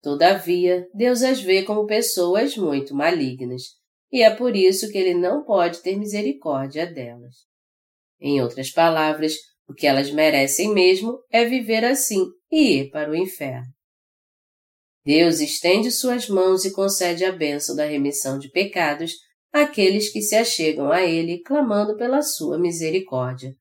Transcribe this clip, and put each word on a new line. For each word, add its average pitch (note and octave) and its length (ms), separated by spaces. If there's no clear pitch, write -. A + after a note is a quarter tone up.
Todavia, F3+ 880
Deus A#3+ 300
as C4 180
vê F#3+ 220
como G#3+ 240
pessoas G#3+ 720
muito C#3 380
malignas, C3 680
e B3 120
é A3 120
por A#3+ 200
isso F#3+ 360
que G3+ 60
ele F#3 160
não F3+ 300
pode F3 400
ter G3 120
misericórdia F3 960
delas. B2 440
Em C#3 220
outras B2+ 300
palavras, D#3 640
o C#3+ 60
que C#3+ 140
elas C#3 240
merecem D3+ 640
mesmo F#3+ 460
é A#3 140
viver A3+ 380
assim A#3 400
e C4+ 260
ir C#3 140
para D3+ 180
o D#3 60
inferno. C#3 500
Deus D#3+ 360
estende F#3+ 520
suas B3 380
mãos F#3+ 360
e F#3+ 60
concede F#3 540
a F#3 60
bênção D3 440
da D3+ 80
remissão C#3+ 540
de C3+ 140
pecados E3 640
àqueles G#3+ 580
que A3 120
se G#3 140
achegam D#3 560
a F3 100
ele, E3 400
clamando G#3+ 560
pela B3+ 240
sua D#3 380
misericórdia. D#3+ 1000